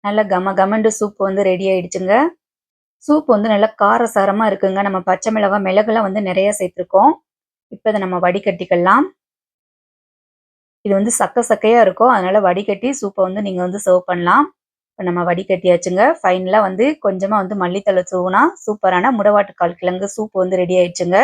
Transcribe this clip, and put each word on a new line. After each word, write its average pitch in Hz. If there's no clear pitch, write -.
நல்ல 208
கம 190
கமண்டு 208
சூப் 208
வந்து 196
ரெடி 185
ஆயிடுச்சுங்க. 185
சூப் 311
வந்து 214
நல்லா 214
காரசாரமா 214
இருக்குங்க. 196
நம்ம 196
பச்சை 190
மிளகாய், 202
மிளகுலாம் 214
வந்து 190
நிறைய 190
சேர்த்துருக்கோம். 190
இப்ப -
இதை 214
நம்ம 185
வடிகட்டிக்கலாம். 185
இது 202
வந்து 208
சக்க 226
சக்கையா 220
இருக்கும். 220
அதனால 190
வடிகட்டி 196
சூப்பை 202
வந்து 190
நீங்க 190
வந்து 185
சர்வ் 180
பண்ணலாம். 180
இப்ப -
நம்ம 175
வடிகட்டியாச்சுங்க. 180
ஃபைனலா 185
வந்து 190
கொஞ்சமா 196
வந்து 196
மல்லித்தழை 190
தூவுனா 185
சூப்பரான 196
முடவாட்டுக்கால் 202
கிழங்கு 185
சூப் 214
வந்து 185
ரெடி 180
ஆயிடுச்சுங்க. 175